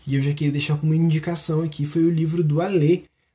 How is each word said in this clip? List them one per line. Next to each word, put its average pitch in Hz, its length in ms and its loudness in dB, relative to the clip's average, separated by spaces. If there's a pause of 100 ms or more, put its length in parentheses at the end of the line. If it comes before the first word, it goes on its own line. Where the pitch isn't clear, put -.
e 135 80 -2
eu 139 80 0
já 143 100 0
queria 147 200 -2
deixar 147 260 -2
como 156 160 0
indicação 160 680 0
aqui, 156 240 -4
foi 165 200 0
o 170 60 4
livro 165 340 0
do 147 180 2
Alê, 175 400 2 (320)